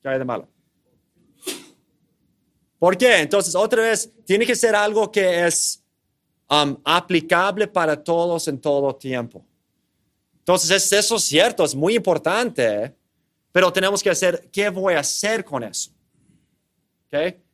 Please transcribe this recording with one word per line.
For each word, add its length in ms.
¿Qué 60
hay 80
de 80
malo? 200
¿Por 200
qué? 220
Entonces, 340
otra 300
vez, 280
tiene 180
que 100
ser 200
algo 360
que 360
es, 360
um, 340
aplicable 840
para 360
todos 440
en 120
todo 340
tiempo. 480
Entonces, 320
es, 200
eso 240
es 80
cierto, 400
es 100
muy 200
importante, 1000
pero 220
tenemos 300
que 80
hacer, 420
¿qué 160
voy 240
a 80
hacer 420
con 220
eso? 260
¿Ok? 300